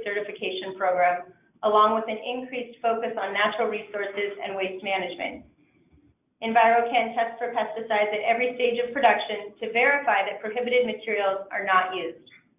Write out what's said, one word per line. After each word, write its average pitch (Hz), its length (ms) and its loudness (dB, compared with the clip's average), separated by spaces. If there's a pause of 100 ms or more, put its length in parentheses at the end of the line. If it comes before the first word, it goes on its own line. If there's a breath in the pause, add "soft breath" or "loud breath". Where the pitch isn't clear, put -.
certification 190 720 -6
program, 180 500 2 (360 soft breath)
along 214 320 6
with 220 120 -2
an 214 160 -6
increased 247 580 -8
focus 226 380 0
on 196 140 -4
natural 220 340 2
resources 202 760 -6
and 190 120 -6
waste 190 280 -4
management. 180 600 -6 (1000 soft breath)
EnviroCan 233 720 4
tests 226 240 -2
for 233 160 -6
pesticides 214 560 0
at 214 160 -2
every 240 280 2
stage 240 240 2
of 247 140 -4
production 214 640 2
to 214 120 -6
verify 247 560 2
that 202 160 -8
prohibited 240 420 0
materials 202 640 -2
are 196 120 -4
not 185 320 4
used. - 320 -8 (320)